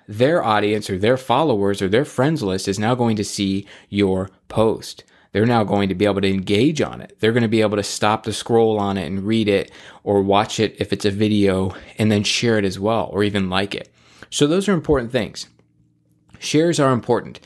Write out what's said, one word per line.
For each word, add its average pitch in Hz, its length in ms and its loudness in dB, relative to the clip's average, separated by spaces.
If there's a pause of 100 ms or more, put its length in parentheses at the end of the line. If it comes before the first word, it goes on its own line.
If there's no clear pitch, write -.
their 131 360 2
audience 107 460 0
or 95 80 -2
their 110 180 2
followers 117 640 0
or 98 80 0
their 117 180 2
friends 143 360 0
list 98 260 -2
is 98 120 -2
now 113 160 0
going 117 220 0
to 104 60 -2
see 98 440 -4 (200)
your 95 440 0 (160)
post. - 560 -2 (280)
They're 101 140 2
now 117 180 2
going 98 260 0
to 95 60 -2
be 98 100 0
able 98 160 2
to 98 60 2
engage 101 540 2
on 62 200 -6
it. - 180 -20
They're 110 140 2
gonna 117 140 2
be 110 140 2
able 104 160 0
to 101 60 -2
stop 107 400 -2
the 110 100 -6
scroll 113 460 2
on 98 180 -2
it 90 80 -4
and 95 220 -6
read 110 200 0
it 98 240 0 (320)
or 101 200 2
watch 98 360 0
it 104 200 0
if 101 120 -4
it's 98 140 -4
a 104 60 0
video 98 640 0 (240)
and 110 120 2
then 104 120 2
share 113 340 0
it 101 80 0
as 95 140 -4
well 101 340 -2
or 101 100 0
even 98 240 -2
like 95 280 -2
it. - 180 -14 (380)
So 147 160 2
those 185 200 0
are 208 60 2
important 135 380 0
things. - 360 -4 (920)
Shares 156 400 0
are 135 120 4
important, 113 540 -2